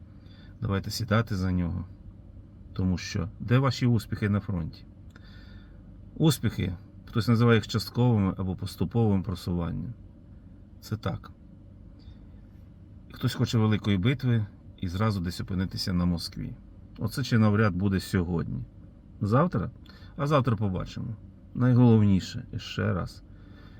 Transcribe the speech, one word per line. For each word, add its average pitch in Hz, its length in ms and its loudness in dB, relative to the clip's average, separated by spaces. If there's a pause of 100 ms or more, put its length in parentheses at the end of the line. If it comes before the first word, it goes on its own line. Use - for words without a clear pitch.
(600)
Давайте 98 300 -2
сідати 107 440 0
за 92 160 0
нього. 90 340 -2 (880)
Тому 92 240 0
що, - 320 -6 (100)
де 120 200 2
ваші 135 260 0
успіхи 110 440 0
на 101 100 2
фронті? 87 460 -6 (1300)
Успіхи, 117 580 2 (320)
хтось - 220 -2
називає 117 300 6
їх 104 100 0
частковими 110 680 2
або 92 180 -4
поступовим 101 680 0
просуванням. 87 680 -4 (880)
Це - 160 -6
так. - 340 -8 (1800)
Хтось - 220 -2
хоче 120 240 0
великої 107 400 2
битви 117 480 0 (320)
і 95 100 -6
зразу 101 320 0
десь 87 220 -4
опинитися 95 520 -4
на 87 120 2
Москві. - 500 -4 (420)
Оце 120 260 -4
чи 123 140 2
навряд 107 380 4
буде 95 240 0
сьогодні. 87 640 -2 (580)
Завтра? 117 500 0 (460)
А 143 100 -4
завтра 135 280 2
побачимо. 101 600 -4 (400)
Найголовніше, 117 1000 6
і 107 60 -6
ще 101 340 -4
раз, - 300 -6 (560)